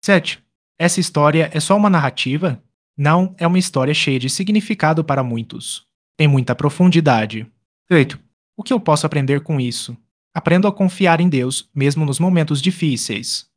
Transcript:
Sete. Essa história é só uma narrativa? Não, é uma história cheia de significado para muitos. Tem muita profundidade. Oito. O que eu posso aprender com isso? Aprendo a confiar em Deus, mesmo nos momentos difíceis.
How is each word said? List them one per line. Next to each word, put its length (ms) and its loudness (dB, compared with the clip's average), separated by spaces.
Sete. 400 0
Essa 200 0
história 540 2
é 60 -2
só 180 0
uma 120 4
narrativa? 720 -2
Não, 400 2
é 100 -2
uma 120 2
história 340 -2
cheia 260 0
de 100 -4
significado 760 0
para 200 -2
muitos. 600 -10
Tem 100 4
muita 280 2
profundidade. 920 2
Oito. 300 2
O 60 -12
que 100 -2
eu 60 0
posso 260 0
aprender 360 -2
com 180 -4
isso? 360 -8
Aprendo 340 2
a 40 2
confiar 500 2
em 80 4
Deus, 440 -4
mesmo 320 0
nos 140 -4
momentos 420 0
difíceis. 840 -4